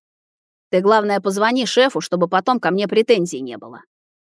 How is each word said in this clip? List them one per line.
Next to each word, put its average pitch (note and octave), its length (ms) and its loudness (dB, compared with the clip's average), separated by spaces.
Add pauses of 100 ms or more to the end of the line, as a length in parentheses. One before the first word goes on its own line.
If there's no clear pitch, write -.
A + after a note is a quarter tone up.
(680)
«Ты, F#3 120 2
главное, G#3 400 2
позвони G#3 440 0
шефу, B3 360 0
чтобы F3 260 -2
потом G3 320 0
ко E3 120 -2
мне G3 160 -2
претензий G3 540 0
не A#2+ 160 -10
было». A2+ 240 -20 (440)